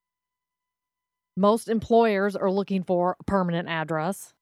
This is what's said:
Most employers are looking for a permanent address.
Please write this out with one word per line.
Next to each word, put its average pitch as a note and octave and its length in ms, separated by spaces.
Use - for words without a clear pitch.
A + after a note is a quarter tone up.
Most G3+ 320
employers G#3 680
are G3 140
looking F#3+ 320
for F3+ 360
a - 60
permanent F3 440
address. D#3+ 720